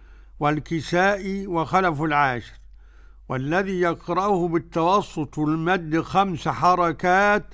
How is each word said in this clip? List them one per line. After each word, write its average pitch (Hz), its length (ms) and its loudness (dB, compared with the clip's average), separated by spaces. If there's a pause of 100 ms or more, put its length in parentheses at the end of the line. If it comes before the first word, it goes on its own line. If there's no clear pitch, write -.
(400)
والكسائي 190 1080 -2
وخلف 170 540 0
العاشر. 143 520 0 (760)
والذي 175 520 -2
يقرأه 175 680 0
بالتوسط 170 880 0
والمد 160 640 0
خمس 180 460 0
حركات 180 1080 2